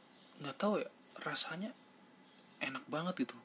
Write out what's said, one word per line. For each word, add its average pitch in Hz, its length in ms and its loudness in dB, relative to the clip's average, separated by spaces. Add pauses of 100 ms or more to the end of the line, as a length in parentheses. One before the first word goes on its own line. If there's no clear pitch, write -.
(360)
nggak 139 240 -6
tahu 208 160 4
ya, - 160 -2 (320)
rasanya 175 480 4 (880)
enak 131 320 -2
banget 165 320 0
gitu, - 80 -2 (120)